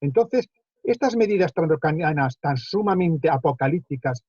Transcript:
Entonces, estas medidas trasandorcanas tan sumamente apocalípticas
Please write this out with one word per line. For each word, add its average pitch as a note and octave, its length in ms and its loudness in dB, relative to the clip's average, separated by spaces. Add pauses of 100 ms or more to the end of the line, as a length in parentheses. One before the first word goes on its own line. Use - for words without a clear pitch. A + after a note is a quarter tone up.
Entonces, A#3 480 0 (340)
estas A#3+ 340 0
medidas G#3 360 2
trasandorcanas D#3 840 0
tan C#3 180 -2
sumamente F3+ 760 0
apocalípticas C3+ 1000 -2